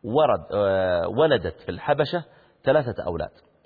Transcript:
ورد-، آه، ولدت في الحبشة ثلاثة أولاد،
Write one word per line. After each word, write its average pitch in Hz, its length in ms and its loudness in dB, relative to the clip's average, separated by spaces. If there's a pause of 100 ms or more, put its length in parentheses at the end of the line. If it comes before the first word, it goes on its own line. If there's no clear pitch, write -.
ورد-، 113 500 0
آه، 95 540 0
ولدت 117 520 0
في - 80 -12
الحبشة 147 560 -2 (400)
ثلاثة 135 420 2
أولاد، 82 240 -4 (360)